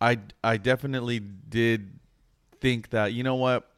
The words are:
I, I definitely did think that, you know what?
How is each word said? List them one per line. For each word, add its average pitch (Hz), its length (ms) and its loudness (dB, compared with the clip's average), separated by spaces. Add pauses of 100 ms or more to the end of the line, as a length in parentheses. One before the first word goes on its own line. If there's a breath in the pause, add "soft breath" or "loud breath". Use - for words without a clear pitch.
I, 120 180 4 (240)
I 113 140 2
definitely 123 640 -2
did 104 720 -2 (680)
think 123 300 0
that, 107 220 2
you 117 100 -4
know 131 140 0
what? 127 420 0